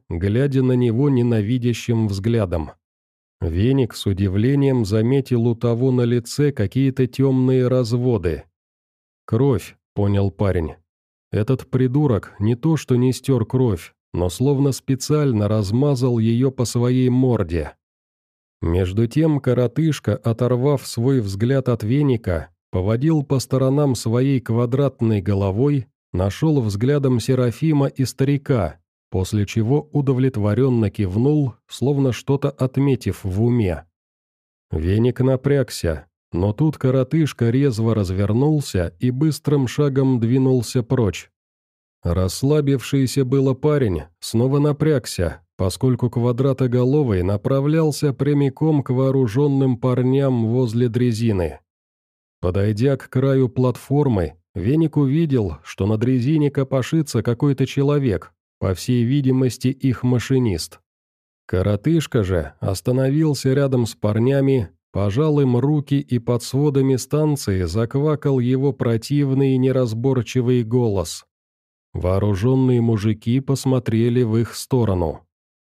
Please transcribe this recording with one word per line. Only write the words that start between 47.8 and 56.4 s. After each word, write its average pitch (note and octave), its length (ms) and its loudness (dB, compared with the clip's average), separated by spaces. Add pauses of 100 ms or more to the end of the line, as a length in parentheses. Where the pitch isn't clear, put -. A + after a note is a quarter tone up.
прямиком C#3+ 680 0
к - 80 -6
вооружённым C3 880 2
парням B2+ 720 0
возле A#2+ 400 0
дрезины. A2 720 0 (800)
Подойдя G#2 560 0
к - 120 -10
краю C3 400 2
платформы, B2+ 840 0 (200)
Веник D3 420 0
увидел, C3+ 640 0
что - 240 -4
на G#2+ 100 0
дрезине C3 540 0